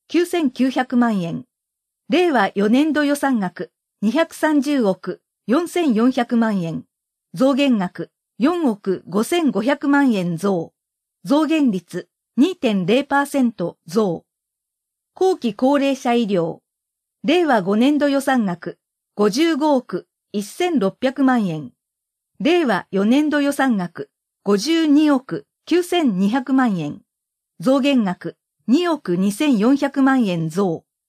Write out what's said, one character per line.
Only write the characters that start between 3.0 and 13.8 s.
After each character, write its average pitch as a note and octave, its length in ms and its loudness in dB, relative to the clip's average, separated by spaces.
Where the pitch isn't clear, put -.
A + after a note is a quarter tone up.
予 C#4+ 120 0
算 C4+ 240 0
額。 G3 300 -6
二 G#3 100 0
百 E4 220 0
三 D4+ 280 0
十 C#4+ 200 0
億 F#3 400 -2
四 D#4 200 0
千 D#4+ 260 0
四 A#3 180 2
百 B3 260 -2
万 A3 240 0
円。 E3 240 -8
増 C4 200 2
減 C4 240 2
額。 F3+ 320 -6
四 E4+ 280 0
億 G3 400 -4
五 G3 180 -2
千 E4 280 -2
五 F#3+ 100 -2
百 C#4+ 260 -2
万 C#4+ 240 4
円 F3 260 -2
増。 F#3 360 -4
増 C#4+ 220 2
減 C#4+ 260 0
率。 F3+ 360 -8
二 E4+ 200 2
点 G3+ 300 -2
零 A#3 180 2
パ C#4 200 -2
ー - 20 -6
セ C#4 160 -2
ン A#3 100 2
ト - 340 -8